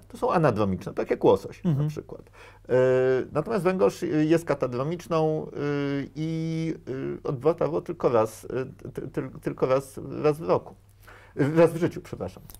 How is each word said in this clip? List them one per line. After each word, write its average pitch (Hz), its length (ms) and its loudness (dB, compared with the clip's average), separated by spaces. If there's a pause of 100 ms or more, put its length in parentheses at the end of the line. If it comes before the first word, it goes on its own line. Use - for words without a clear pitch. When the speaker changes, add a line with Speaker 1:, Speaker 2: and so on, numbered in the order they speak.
Speaker 1:
to - 100 -18
są - 140 0
anadromiczne, 104 600 2
tak - 160 -4
jak - 140 -2
łosoś - 420 4
Speaker 2:
Mhm. 147 200 2
Speaker 1:
na 151 40 -2
przykład. - 320 -12
E, - 520 -12 (580)
natomiast 185 320 -2
węgorz, 185 400 2
e, - 40 -2
jest 156 380 2
katadromiczną, 156 1000 -2
e, - 20 -14 (680)
i, 160 580 -4 (500)
e, - 60 -4
odbywa 147 240 2
tarło 156 280 -2
tylko - 280 0
raz, 113 360 2
e, 131 460 -8
ty-, - 160 -10
ty-, 135 220 -8 (120)
tylko 147 240 -4
raz, 135 340 0 (240)
raz 147 140 2
w 165 100 -10
roku. - 280 0 (600)
E, 147 180 2
raz 165 180 6
w 165 40 -4
życiu, 170 240 -2
przepraszam. - 420 -10 (160)